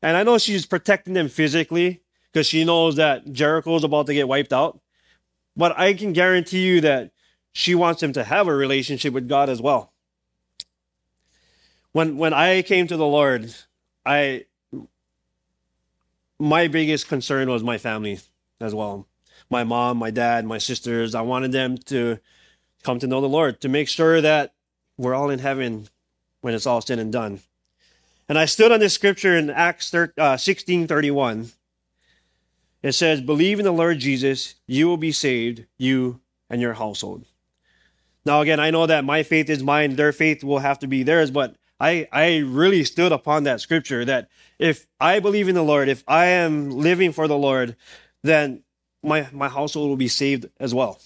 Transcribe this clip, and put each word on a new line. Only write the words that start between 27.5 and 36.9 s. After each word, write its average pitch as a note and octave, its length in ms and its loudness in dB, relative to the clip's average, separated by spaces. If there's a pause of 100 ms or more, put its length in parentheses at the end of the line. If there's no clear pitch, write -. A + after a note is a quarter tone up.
And D3 120 0
I D#3+ 60 4
stood A3 260 6
on A3+ 80 4
this G#3 140 2
scripture F#3+ 440 2
in D3+ 140 0
Acts E3+ 400 -2
thir-, E3+ 260 0
uh, C#3+ 200 2
sixteen F3+ 500 -2
thirty-one. C#3 640 -2 (1300)
It C#3 120 -4
says, D#3 280 2
"Believe D#3 380 0
in G3+ 60 -2
the F#3+ 60 2
Lord E3 280 0
Jesus, C3+ 560 -4 (100)
you C#3 220 0
will F3 100 0
be D#3 140 -4
saved, A#2+ 540 -4 (120)
you B2+ 440 -2 (280)
and A#2+ 100 -6
your A#2+ 140 -2
household." G#2+ 520 -10 (1000)